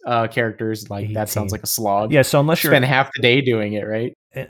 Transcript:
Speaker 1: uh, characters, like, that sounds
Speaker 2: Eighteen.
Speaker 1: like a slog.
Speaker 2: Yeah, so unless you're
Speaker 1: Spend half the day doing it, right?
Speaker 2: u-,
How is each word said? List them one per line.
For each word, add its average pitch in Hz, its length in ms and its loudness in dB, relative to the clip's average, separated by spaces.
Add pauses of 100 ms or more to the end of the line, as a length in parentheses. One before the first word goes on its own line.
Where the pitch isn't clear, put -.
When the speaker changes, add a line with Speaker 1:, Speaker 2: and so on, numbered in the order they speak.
Speaker 1:
uh, 117 200 0
characters, 110 640 -4
like, 104 240 -8
that 107 160 -4
sounds 104 220 -4
Speaker 2:
Eighteen. 107 60 -4
Speaker 1:
like - 40 -10
a - 60 -10
slog. 107 440 0
Speaker 2:
Yeah, 139 100 6
so 143 180 4
unless 156 240 2
you're 147 80 2
Speaker 1:
Spend 131 120 4
half 135 300 2
the 117 80 -4
day 123 180 4
doing 110 340 -2
it, 104 120 -4
right? 113 260 -4 (220)
Speaker 2:
u-, 131 160 -10